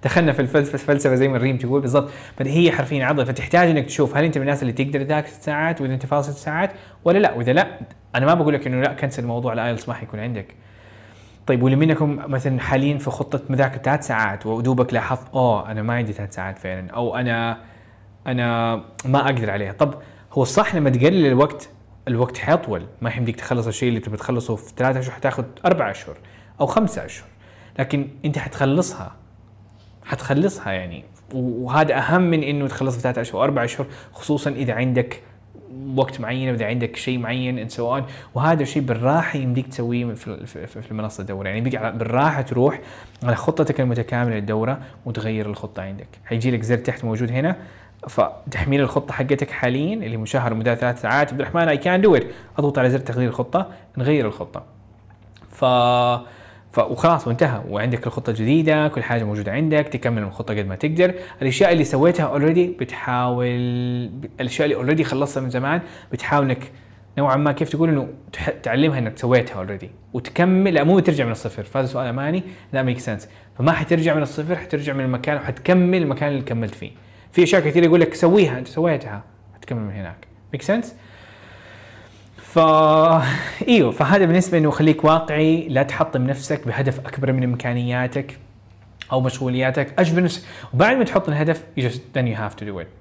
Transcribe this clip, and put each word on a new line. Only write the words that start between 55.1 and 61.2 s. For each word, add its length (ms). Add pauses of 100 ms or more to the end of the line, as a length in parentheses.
ف-، 760 (460)
ف-، 200
وخلاص 360
وانتهى، 420
وعندك 380
الخطة 220
الجديدة، 580
كل 160
حاجة 200
موجودة 280
عندك، 360
تكمل 360
الخطة 300
قد 120
ما 100
تقدر. 380 (280)